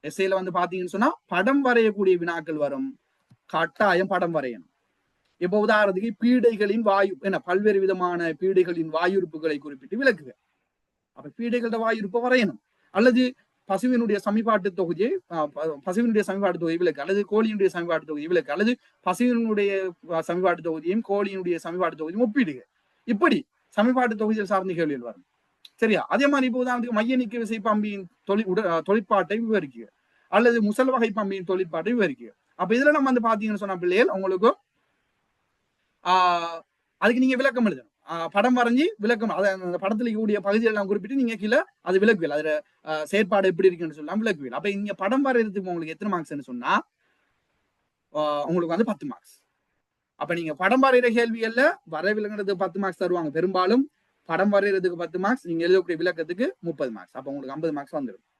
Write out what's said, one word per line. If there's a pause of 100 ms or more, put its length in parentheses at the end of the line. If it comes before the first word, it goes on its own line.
எஸ்ஏல
வந்து
பாத்தீங்கன்னு
சொன்னா
படம்
வரையக்கூடிய
வினாக்கள்
வரும். (480)
கட்டாயம்
படம்
வரையணும். (640)
இப்ப
உதாரணத்துக்கு (100)
பீடைகளின்
வாயு,
என்ன,
பல்வேறு
விதமான
பீடைகளின்
வாயுறுப்புகளை
குறிப்பிட்டு
விளக்குக. (840)
அப்ப
பீடைகளோட
வாயுறுப்பை
வரையணும். (320)
அல்லது (340)
பசுவினுடைய
சமிபாட்டு
தொகுதியை, (100)
ஆ,
ப-,
பசுவினுடைய
சமிபாட்டு
தொகுதி
விளக்கு,
அல்லது
கோழியினுடைய
சமிபாட்டு
தொகுதி
விளக்கு,
அல்லது (260)
பசுவினுடைய, (200)
ஆ,
சமிபாட்டு
தொகுதியும்
கோழியினுடைய
சமிபாட்டு
தொகுதியும்
ஒப்பிடுக. (380)
இப்படி (340)
சமிபாட்டு
தொகுதிகள்
சார்ந்த
கேள்விகள்
வரும். (500)
சரியா?
அதே
மாதிரி
இப்ப
உதாரணத்துக்கு
மைய
நீக்க
விசை
பம்பியின் (260)
தொழி-,
உட-,
ஆ,
தொழிற்பாட்டை
விவரிக்குக, (360)
அல்லது
முசல்
வகை
பம்பியின்
தொழிற்பாட்டை
விவரிக்குக. (200)
அப்ப
இதுல
நம்ம
வந்து
பாத்தீங்கன்னு
சொன்னா
பிள்ளைகள்
உங்களுக்கு, (1500)
ஆ, (560)
அதுக்கு
நீங்க
விளக்கம்
எழுதணும். (160)
ஆ,
படம்
வரைஞ்சி (100)
விளக்கம்,
அதை
அந்த
படத்துல
இருக்கக்கூடிய
பகுதிகள்
எல்லாம்
குறிப்பிட்டு
நீங்க
கீழே (180)
அது
விளக்குவீங்க.
அதுல, (200)
ஆ,
செயற்பாடு
எப்படி
இருக்குன்னு
சொல்லலாம்
விளக்குவீங்க.
அப்ப
இங்க
படம்
வரையறதுக்கு
உங்களுக்கு
எத்தனை
மார்க்ஸ்ன்னு
சொன்னா, (1300)
ஆ,
உங்களுக்கு
வந்து
பத்து
மார்க்ஸ். (720)
அப்ப
நீங்க
படம்
வரைகிற
கேள்விகள்ல (160)
வரைவிலக்கணத்துக்கு
பத்து
மார்க்ஸ்
தருவாங்க
பெரும்பாலும். (340)
படம்
வரைகிறதுக்கு
பத்து
மார்க்ஸ்,
நீங்க
எழுதக்கூடிய
விளக்கத்துக்கு (100)
முப்பது
மார்க்ஸ்.
அப்ப
உங்களுக்கு
ஐம்பது
மார்க்ஸ்
வந்துடும். (160)